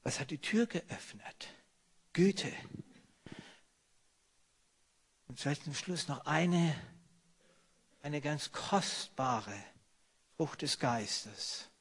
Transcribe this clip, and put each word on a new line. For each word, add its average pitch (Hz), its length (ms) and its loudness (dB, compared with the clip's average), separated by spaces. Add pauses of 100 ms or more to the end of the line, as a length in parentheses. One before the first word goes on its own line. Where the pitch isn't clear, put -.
Was - 160 -2
hat 139 120 -4
die 151 60 -4
Tür 226 280 4
geöffnet? - 800 -8 (640)
Güte. 190 400 6 (2750)
Und 123 120 -12
vielleicht 143 240 0
zum 143 120 -6
Schluss 180 340 -4
noch - 160 -4
eine, 170 500 6 (1300)
eine 147 180 -2
ganz 147 320 -2
kostbare 123 1040 0 (800)
Frucht - 280 -2
des 139 140 0
Geistes. - 920 -2 (120)